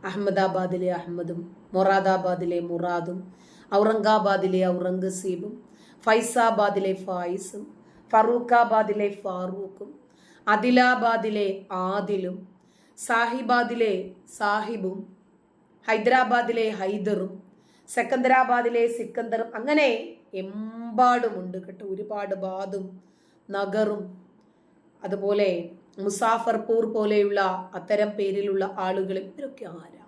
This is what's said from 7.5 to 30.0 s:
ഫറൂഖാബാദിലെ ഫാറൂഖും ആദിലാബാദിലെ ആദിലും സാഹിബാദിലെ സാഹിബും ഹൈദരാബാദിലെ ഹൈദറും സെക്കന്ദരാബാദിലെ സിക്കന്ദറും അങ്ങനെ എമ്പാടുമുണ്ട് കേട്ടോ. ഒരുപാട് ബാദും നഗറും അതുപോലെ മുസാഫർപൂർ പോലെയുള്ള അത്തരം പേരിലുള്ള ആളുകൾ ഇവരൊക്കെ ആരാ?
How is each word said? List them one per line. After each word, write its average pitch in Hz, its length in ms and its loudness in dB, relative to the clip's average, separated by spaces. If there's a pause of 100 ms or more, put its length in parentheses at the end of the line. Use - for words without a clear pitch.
ഫറൂഖാബാദിലെ 220 1000 4 (140)
ഫാറൂഖും 185 680 -8 (560)
ആദിലാബാദിലെ 226 1000 4 (380)
ആദിലും 190 500 -2 (680)
സാഹിബാദിലെ 233 880 0 (420)
സാഹിബും 208 640 -2 (880)
ഹൈദരാബാദിലെ 226 800 2 (100)
ഹൈദറും 190 560 -4 (600)
സെക്കന്ദരാബാദിലെ 247 880 2 (100)
സിക്കന്ദറും 226 640 -4
അങ്ങനെ 294 300 4 (520)
എമ്പാടുമുണ്ട് 220 1200 0
കേട്ടോ. 196 280 -16
ഒരുപാട് 202 420 -6 (100)
ബാദും 190 420 -6 (640)
നഗറും 202 520 -2 (1000)
അതുപോലെ 196 480 0 (540)
മുസാഫർപൂർ 226 800 2 (100)
പോലെയുള്ള 208 460 2 (380)
അത്തരം 208 380 0
പേരിലുള്ള 196 480 0 (220)
ആളുകൾ 190 300 -2 (100)
ഇവരൊക്കെ 269 400 -14 (160)
ആരാ? - 260 -20